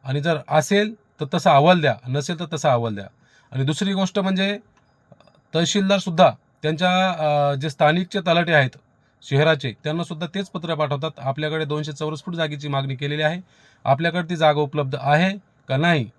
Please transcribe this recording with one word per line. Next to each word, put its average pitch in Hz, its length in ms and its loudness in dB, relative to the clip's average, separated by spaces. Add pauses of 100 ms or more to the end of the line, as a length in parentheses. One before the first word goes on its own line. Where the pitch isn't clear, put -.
आणि 135 160 -4
जर 156 180 0 (100)
असेल 202 460 0
तर - 300 -12 (100)
तसा 170 180 4
अहवाल 165 280 6
द्या, 127 160 2 (120)
नसेल 147 320 -4
तर 175 120 -4
तसा 147 200 0
अहवाल 117 220 0
द्या. 98 120 -10 (460)
आणि 131 120 -2
दुसरी 190 280 -2
गोष्ट 190 260 -2
म्हणजे 190 400 -2 (960)
तहसीलदारसुद्धा 180 760 2 (320)
त्यांच्या, 180 480 0
अ, 147 440 0
जे 143 160 -4
स्थानिकचे 175 500 2
तलाटे 170 320 0
आहेत 135 180 4 (520)
शहराचे, 139 500 0 (120)
त्यांनासुद्धा 165 420 -6
तेच 196 240 -8
पत्र 165 240 -6
पाठवतात, 143 440 -4
"आपल्याकडे 151 460 -4
दोनशे 151 280 -4
चौरस 156 320 -6
फूट 175 100 -8
जागेची 151 340 -6
मागणी 135 260 -4
केलेली 147 280 -6
आहे, 165 180 -2 (440)
आपल्याकडे 165 460 0
ती 175 60 -2
जागा 151 240 4
उपलब्ध 143 400 -2
आहे 165 380 2 (300)
का 131 80 0
नाही 151 420 2